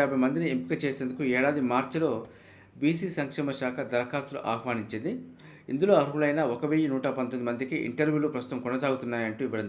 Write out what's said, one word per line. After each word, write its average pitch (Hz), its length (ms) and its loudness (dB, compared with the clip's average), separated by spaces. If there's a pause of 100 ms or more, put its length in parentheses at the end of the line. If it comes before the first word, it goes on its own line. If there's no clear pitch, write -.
యాభై 135 220 2
మందిని 156 300 2
ఎంపిక 127 300 -2
చేసేందుకు 135 400 -2
ఏడాది 131 480 2
మార్చిలో 147 400 2 (720)
బీసీ 170 360 2
సంక్షేమ 143 320 -2
శాఖ 131 260 -4 (180)
దరఖాస్తులు 135 480 -2 (120)
ఆహ్వానించింది. 117 600 -4 (540)
ఇందులో 170 340 4
అర్హులైన 147 380 2 (140)
ఒక 123 120 -6
వెయ్యి 156 280 4
నూట 131 120 0 (120)
పంతొమ్మిది 123 320 -2
మందికి 131 260 -2 (140)
ఇంటర్వ్యూలు 151 440 2
ప్రస్తుతం 123 260 -6
కొనసాగుతున్నాయంటూ 123 880 -2
ఇవ్వడం 107 200 -2